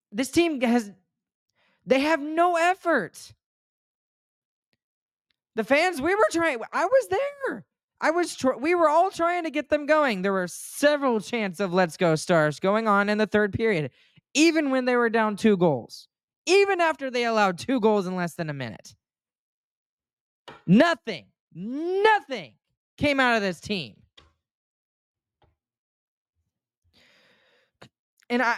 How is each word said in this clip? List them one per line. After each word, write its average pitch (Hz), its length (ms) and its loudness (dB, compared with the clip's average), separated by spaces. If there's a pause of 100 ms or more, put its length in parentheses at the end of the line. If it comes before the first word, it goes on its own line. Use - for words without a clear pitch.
(140)
this - 180 -4
team 320 300 0
has, 233 300 0 (920)
they 254 140 2
have 302 220 0
no 330 340 0
effort. 330 760 -2 (2250)
The 220 100 -4
fans, 311 360 0
we 339 140 0
were 440 160 4
trying, 320 300 -2 (100)
I 277 140 -2
was 480 240 2
there. 508 560 -6 (360)
I 285 100 0
was, 339 240 -2
tr-, 262 220 -2
we 311 180 -2
were 339 140 2
all 339 220 2
trying 349 320 -2
to 320 80 -6
get 294 180 -6
them 294 160 -2
going. 277 360 0
There 196 120 0
were 185 140 -2
several 277 720 0
chants 202 400 -6
of 190 140 -2
"Let's 175 220 2
go 165 200 2
Stars" 151 440 2
going 214 280 0
on 202 200 2
in 208 100 0
the 214 100 0
third 208 260 0
period, 190 380 -2 (420)
even 302 380 2
when 262 140 0
they 247 100 0
were 240 140 2
down 214 260 0
two 214 220 2
goals, 156 500 -2 (380)
even 392 360 2
after 311 300 -2
they 240 140 -2
allowed 208 340 0
two 262 200 -2
goals 208 280 2
in 185 80 -6
less 175 180 -6
than 160 160 -8
a 147 40 -6
minute. 123 420 -12 (1700)
Nothing, 214 640 2 (260)
nothing 294 1000 -2 (440)
came 285 220 0
out 247 160 2
of 220 60 0
this 185 180 -4
team. 160 360 -8 (4000)
And 240 140 0
I, 233 160 2